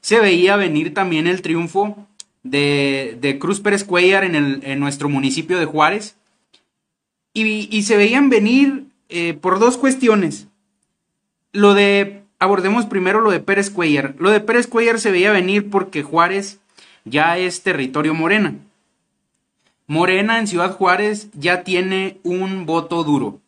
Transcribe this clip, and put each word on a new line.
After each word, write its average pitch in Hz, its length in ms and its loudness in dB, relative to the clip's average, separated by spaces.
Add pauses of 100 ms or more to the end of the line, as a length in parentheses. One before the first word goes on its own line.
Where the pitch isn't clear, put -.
Se 220 180 2
veía 190 380 4
venir 165 360 -2
también 170 360 -2
el 185 120 -2
triunfo 170 680 -4 (340)
de, 139 760 -2
de 139 180 -2
Cruz 196 220 -4
Pérez 202 240 -2
Cuellar 185 400 2
en 175 100 -4
el, 139 300 -2
en 139 160 -6
nuestro 143 280 -4
municipio 139 500 -2
de 165 80 -2
Juárez. 156 500 -2 (1160)
Y, 214 380 -4
y 214 140 -2
se 214 120 2
veían 240 320 4
venir, 254 600 2 (200)
eh, 170 260 -4
por 185 260 0
dos 247 180 4
cuestiones. 226 720 0 (1040)
Lo 202 220 6
de, 202 500 2 (160)
abordemos 196 460 2
primero 190 340 0
lo 220 100 2
de 170 100 0
Pérez 196 300 0
Cuellar. 147 480 0
Lo 180 120 2
de 208 100 4
Pérez 233 260 0
Cuellar 233 320 0
se 208 140 -2
veía 185 180 2
venir 202 400 0
porque 190 320 -4
Juárez 185 560 -2 (460)
ya 156 340 0
es 180 240 -6
territorio 151 520 -2
Morena. 165 420 0 (1300)
Morena 185 520 0
en 220 80 -2
Ciudad 185 280 -2
Juárez 202 600 0
ya 175 280 -2
tiene 190 640 -4
un 185 400 -4
voto 165 400 -2
duro. 127 440 -2